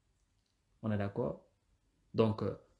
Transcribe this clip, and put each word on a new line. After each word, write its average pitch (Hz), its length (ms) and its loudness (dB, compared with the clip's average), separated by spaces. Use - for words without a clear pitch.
On 110 100 -4
est 104 60 0
d'accord ? 113 460 -4
Donc, 110 280 4
euh, 101 140 -4